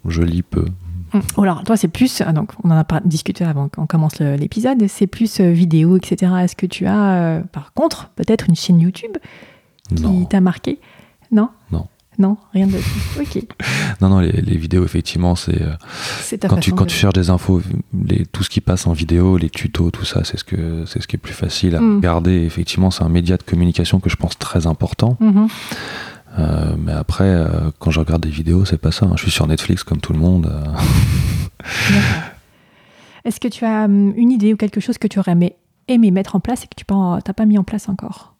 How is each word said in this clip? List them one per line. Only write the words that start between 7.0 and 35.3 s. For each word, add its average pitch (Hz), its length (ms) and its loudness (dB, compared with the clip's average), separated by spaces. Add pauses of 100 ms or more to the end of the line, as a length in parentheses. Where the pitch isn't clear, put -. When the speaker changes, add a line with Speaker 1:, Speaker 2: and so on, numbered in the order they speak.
Speaker 2:
euh, 165 260 0
par - 320 -12
contre, - 420 -2
peut-être - 340 0
une 175 60 4
chaîne 175 240 2
YouTube 190 380 -2 (760)
qui 80 80 -2
Speaker 1:
Non. 180 220 2
Speaker 2:
t'a 190 160 2
marqué ? 185 380 0 (540)
Non ? 220 160 2 (240)
Speaker 1:
Non. - 160 -4 (300)
Speaker 2:
Non, 196 180 2 (160)
rien 190 140 2
de 196 100 0 (420)
ok. - 240 -6 (280)
Speaker 1:
<laughs> 131 320 -4
Non, 95 80 4
non, 95 100 4
les, 85 120 2
les - 260 0
vidéos, 87 260 0
effectivement, 87 500 -2
c'est, 87 280 -2
euh, 80 80 -2 (500)
Speaker 2:
C'est - 180 -8
ta 196 100 -4
Speaker 1:
quand 196 80 4
tu, 170 140 0
Speaker 2:
façon 180 60 0
Speaker 1:
quand 190 80 4
Speaker 2:
de 180 60 -2
Speaker 1:
tu 160 60 -4
cherches 98 180 2
des 90 160 2
infos, 90 320 2 (440)
les, 92 200 0
tout - 160 -8
ce - 80 -4
qui - 100 -2
passe - 260 -2
en 85 60 2
vidéo, 85 460 2
les 82 100 0
tutos, - 420 -2
tout - 140 -10
ça, - 200 -2
c'est - 140 -6
ce - 60 -12
que, 82 420 -6
c'est - 140 -6
ce - 80 -10
qui - 80 -4
est - 20 -8
plus - 140 -14
facile 90 440 -2
à - 40 0
Speaker 2:
Mm. 220 160 4
Speaker 1:
regarder. 87 460 2
Effectivement, 87 480 0
c'est - 140 -4
un 82 40 2
média 87 300 2
de - 40 -6
communication 87 580 2
que 90 100 0
je - 60 -2
pense - 220 -4
très - 280 -2
important. 117 540 0
Speaker 2:
Mhm. 214 260 4 (920)
Speaker 1:
Euh, 78 400 0
mais 78 140 -2
après, 76 320 -2
euh, 87 240 4 (300)
quand - 120 0
je 80 100 2
regarde 80 220 0
des 78 80 -2
vidéos, 80 360 2
c'est 85 140 0
pas 80 120 0
ça, - 140 0
hein. 87 100 2
Je - 60 -4
suis - 80 0
sur - 160 0
Netflix 82 380 0
comme 76 160 -2
tout - 120 -6
le 78 60 0
monde, 85 280 4
euh. 76 180 -4
<laughs> - 1300 0
Speaker 2:
D'accord. 107 300 2 (1040)
Est-ce - 160 -4
que 254 80 -4
tu - 160 -6
as, 220 200 0
hum, 202 320 4
une 233 160 4
idée 214 200 4
ou 214 40 2
quelque 208 240 -2
chose - 180 -4
que - 80 -2
tu 202 120 -2
aurais 185 140 0